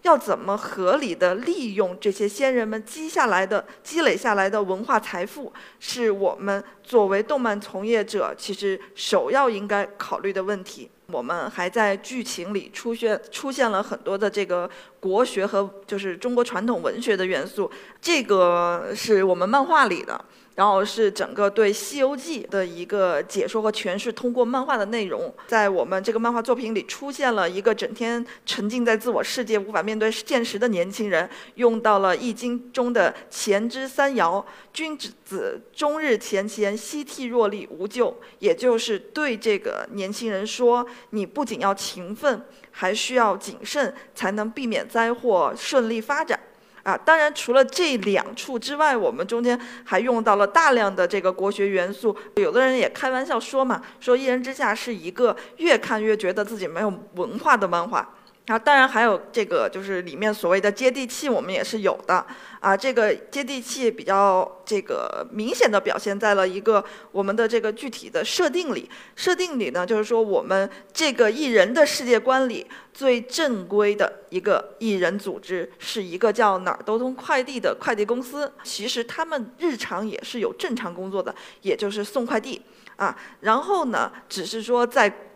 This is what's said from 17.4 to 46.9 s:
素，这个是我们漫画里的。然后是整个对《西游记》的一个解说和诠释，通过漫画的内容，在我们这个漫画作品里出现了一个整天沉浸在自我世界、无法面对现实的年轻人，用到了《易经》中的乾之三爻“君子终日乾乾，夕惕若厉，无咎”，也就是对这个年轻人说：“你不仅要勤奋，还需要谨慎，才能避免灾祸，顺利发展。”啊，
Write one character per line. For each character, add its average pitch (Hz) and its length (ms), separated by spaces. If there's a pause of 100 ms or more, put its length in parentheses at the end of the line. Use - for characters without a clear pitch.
素， 196 240 (300)
这 320 220
个 175 720
是 208 300
我 185 100
们 175 140
漫 269 160
画 302 220
里 180 160
的。 - 220 (300)
然 196 120
后 196 180
是 214 240
整 196 260
个 202 140
对 202 240
《西 269 260
游 277 180
记》 277 340
的 190 160
一 175 180
个 180 380
解 - 240
说 214 160
和 214 80
诠 196 260
释， 226 160
通 247 200
过 240 120
漫 254 220
画 277 100
的 208 100
内 220 180
容， 160 280 (140)
在 214 220
我 180 160
们 190 180
这 220 100
个 214 60
漫 233 140
画 233 100
作 240 100
品 226 220
里 196 120
出 277 260
现 254 200
了 190 160
一 185 140
个 220 100
整 214 220
天 233 320 (180)
沉 208 240
浸 240 160
在 226 120
自 220 120
我 226 140
世 - 220
界、 214 120
无 202 140
法 202 100
面 214 160
对 220 140
现 233 340
实 214 140
的 233 80
年 190 240
轻 208 180
人， 180 220 (240)
用 226 260
到 214 200
了 190 180
《易 240 140
经》 240 260 (140)
中 247 200
的 196 220 (160)
乾 208 380
之 262 180
三 277 300
爻 185 280 (300)
“君 311 240
子 - 640 (100)
终 302 280
日 262 200
乾 196 280
乾， 208 280
夕 294 280
惕 247 240
若 233 180
厉， 202 240
无 180 160
咎”， 220 300 (240)
也 190 120
就 240 240
是 226 220
对 285 380
这 208 200
个 - 360
年 196 200
轻 226 160
人 196 160
说 240 400 (260)
：“你 208 140
不 269 200
仅 220 160
要 196 120
勤 190 400
奋， 240 320 (280)
还 185 200
需 220 220
要 220 220
谨 190 260
慎， 269 320 (180)
才 196 200
能 214 180
避 262 160
免 165 220
灾 233 260
祸， 190 420
顺 247 320
利 226 120
发 285 240
展。” 233 160 (440)
啊， 196 120